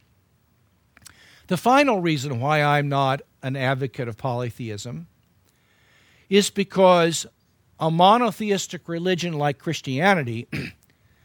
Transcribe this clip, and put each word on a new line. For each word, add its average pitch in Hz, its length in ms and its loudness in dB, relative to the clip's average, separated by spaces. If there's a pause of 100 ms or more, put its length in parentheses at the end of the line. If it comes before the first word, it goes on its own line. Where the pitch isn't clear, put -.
(1500)
The 180 100 -4
final 247 460 2
reason 147 380 -2
why 147 220 2
I'm 147 280 2
not 139 320 0 (200)
an 135 140 -6
advocate 135 500 -4
of 113 120 -12
polytheism 120 880 -10 (1200)
is 196 220 2
because 180 760 2 (560)
a 160 100 -2
monotheistic 196 960 2
religion 170 460 -4
like 147 260 -2
Christianity 143 920 -2
<clears throat> - 340 -12 (380)